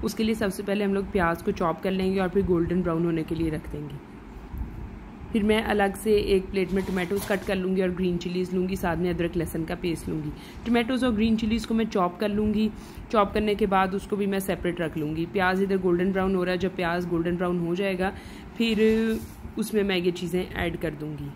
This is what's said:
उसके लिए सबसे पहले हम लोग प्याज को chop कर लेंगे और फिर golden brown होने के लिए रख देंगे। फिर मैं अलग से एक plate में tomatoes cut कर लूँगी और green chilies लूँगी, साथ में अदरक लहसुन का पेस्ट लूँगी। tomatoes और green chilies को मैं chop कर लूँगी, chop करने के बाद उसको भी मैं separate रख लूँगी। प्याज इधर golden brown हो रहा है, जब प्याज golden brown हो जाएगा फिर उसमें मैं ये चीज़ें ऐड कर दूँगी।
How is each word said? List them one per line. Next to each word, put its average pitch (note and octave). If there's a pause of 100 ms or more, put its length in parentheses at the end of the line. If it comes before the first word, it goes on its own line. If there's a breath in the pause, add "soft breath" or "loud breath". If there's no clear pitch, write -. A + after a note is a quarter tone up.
उसके A3
लिए A3
सबसे G#3
पहले G3+
हम G3
लोग G3
प्याज E3+
को G#3
chop E3
कर F#3+
लेंगे F#3+
और F#3
फिर F#3+
golden F3
brown E3+
होने E3
के E3
लिए D#3+
रख D3+
देंगे। D3 (1400)
फिर G#3+
मैं G#3+
अलग G3+
से G#3+ (180)
एक F#3+
plate F#3+
में F#3+
tomatoes F#3
cut G3
कर G3
लूँगी F#3+
और F#3
green F3+
chilies F3+
लूँगी, F#3
साथ E3+
में F3+
अदरक E3+
लहसुन E3
का E3+
पेस्ट F3
लूँगी। D3+ (340 loud breath)
tomatoes A#3+
और B3
green A3
chilies A3
को A#3
मैं A3+
chop F3+
कर G#3+
लूँगी, G#3+ (420 loud breath)
chop G3+
करने G#3+
के G#3
बाद F#3+
उसको G3+
भी G3+
मैं G3
separate F3
रख D#3
लूँगी। D#3
प्याज F#3
इधर G3
golden F#3
brown F#3+
हो F3+
रहा F3+
है, F3+
जब F#3
प्याज F3
golden E3+
brown F3+
हो E3+
जाएगा F#3+ (460 loud breath)
फिर A3 (380)
उसमें G#3+
मैं F#3+
ये F3
चीज़ें F3+
ऐड E3+
कर D#3+
दूँगी। D3